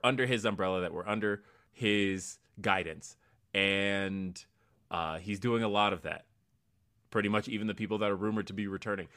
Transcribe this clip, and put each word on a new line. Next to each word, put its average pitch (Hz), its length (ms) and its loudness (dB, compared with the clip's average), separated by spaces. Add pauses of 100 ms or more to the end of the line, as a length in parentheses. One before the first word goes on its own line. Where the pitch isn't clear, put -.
under 127 220 4
his 120 180 2
umbrella, 92 380 2
that 85 100 -2
were 90 160 -6
under 104 340 0 (300)
his 101 680 0 (220)
guidance. 92 560 0 (380)
And, 98 880 0 (480)
uh, 80 280 -4
he's 95 220 -6
doing 117 220 2
a 110 60 0
lot 101 240 4
of 87 100 -4
that. - 240 -8 (840)
Pretty 104 180 0
much 107 200 0
even 107 180 -4
the 104 80 -2
people 104 240 -2
that 104 120 2
are 98 60 0
rumored 107 320 -2
to - 40 -10
be 101 140 -4
returning. 95 500 -6